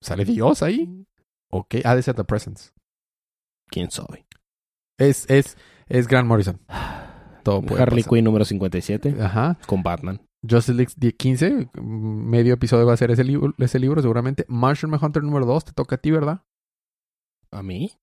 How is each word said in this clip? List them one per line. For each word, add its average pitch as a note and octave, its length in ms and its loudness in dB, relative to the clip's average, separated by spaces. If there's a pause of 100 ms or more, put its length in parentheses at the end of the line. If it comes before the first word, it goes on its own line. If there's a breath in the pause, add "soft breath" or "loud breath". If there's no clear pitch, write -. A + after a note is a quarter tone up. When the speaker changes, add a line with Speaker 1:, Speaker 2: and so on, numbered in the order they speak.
Speaker 1:
¿Sale - 220 -4
Dios A#3 400 2
ahí? F#3 420 -4 (460)
Ok, F#2 320 -6
ha A#2+ 100 4
de B2+ 80 2
ser B2+ 140 -4
The G2 80 -4
Presence. - 480 -6 (960)
Speaker 2:
¿Quién - 220 -8
sabe? - 340 -14 (760)
Speaker 1:
Es, C#3 300 2
es, C3+ 260 4 (300 soft breath)
es B2 220 0
Grant B2+ 180 4
Morrison. G2 320 2 (840 loud breath)
Todo G2 180 0
puede - 180 0
Speaker 2:
Harley A#2+ 220 4
Speaker 1:
pasar. A#2+ 140 2
Speaker 2:
Quinn A2+ 80 6
número A2 200 4
cincuenta F#2 340 -2
y F2 40 -4
siete. C#3 400 -2
Speaker 1:
Ajá. A2 340 0 (120)
Speaker 2:
Con F#2+ 160 0
Batman. F2 360 -6 (220)
Speaker 1:
Justice A#2 320 2
League B2 220 0
die-, A#2+ 200 0
quince, C3 540 0 (100)
medio A2+ 720 0
episodio A#2+ 300 2
va A#2+ 100 4
a - 20 4
ser A#2 160 0
ese A#2+ 100 4
libro, C#3+ 360 -2
ese B2+ 200 0
libro C#3 240 0
seguramente. B2 460 -2
Martian C3 420 0
Manhunter D3+ 320 -2
número D3 240 0
dos, C#3 180 0
te - 80 -20
toca C#3 220 -4
a - 40 -2
ti, D3 120 -2
¿verdad? D#3 320 0 (1120)
Speaker 2:
¿A G2 100 -12
mí? G2 300 -8 (100)